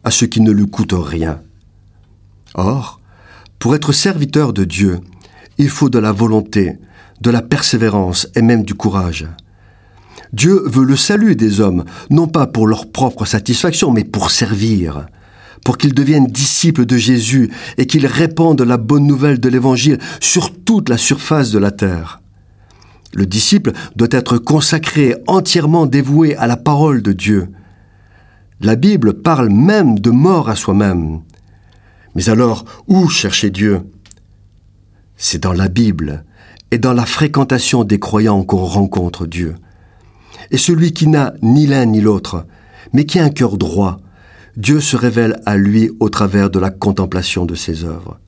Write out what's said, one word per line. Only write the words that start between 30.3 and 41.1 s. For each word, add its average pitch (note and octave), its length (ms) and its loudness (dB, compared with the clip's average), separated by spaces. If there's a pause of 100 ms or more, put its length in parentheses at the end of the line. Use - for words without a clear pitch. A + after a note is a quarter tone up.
à G#2 80 -2
soi-même. F2 640 0 (920)
Mais G2 160 -2
alors, A2+ 340 0 (220)
où F#3 240 4
chercher G2+ 400 -2
Dieu ? G2 320 0 (1400)
C'est - 240 -4
dans F#2 100 0
la F#2+ 160 0
Bible D#2+ 560 -2 (460)
et A#2+ 80 0
dans B2 160 2
la A#2+ 100 0
fréquentation C3+ 800 0
des G2+ 140 0
croyants G#2 460 0
qu'on F#2 200 -2
rencontre F2+ 640 -2
Dieu. E2+ 300 -6 (920)
Et C3 80 0
celui E3 340 2
qui D#3+ 140 0
n'a D3 340 2